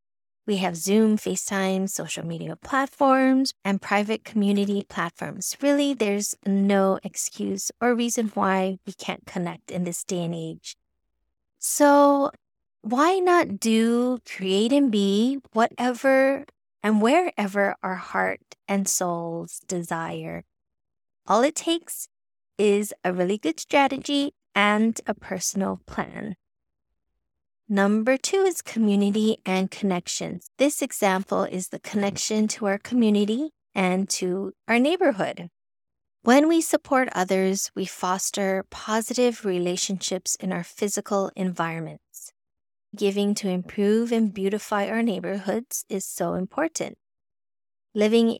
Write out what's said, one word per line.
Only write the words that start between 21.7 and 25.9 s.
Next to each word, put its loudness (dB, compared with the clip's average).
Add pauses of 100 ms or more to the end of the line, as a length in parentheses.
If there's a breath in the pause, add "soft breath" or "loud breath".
is 2 (100)
a 0
really 0
good -4
strategy 0 (220)
and 2
a -4
personal -4
plan. -8 (1400)